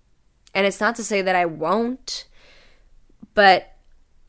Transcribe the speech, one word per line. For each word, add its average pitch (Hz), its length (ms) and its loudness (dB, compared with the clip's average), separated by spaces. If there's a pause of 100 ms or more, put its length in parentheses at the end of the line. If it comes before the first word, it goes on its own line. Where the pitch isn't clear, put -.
(540)
And 196 120 -2
it's 196 140 -2
not 220 160 -2
to 226 80 -10
say 202 180 -2
that 185 140 0
I 175 100 2
won't, 180 800 -6 (1080)
but 196 420 4 (540)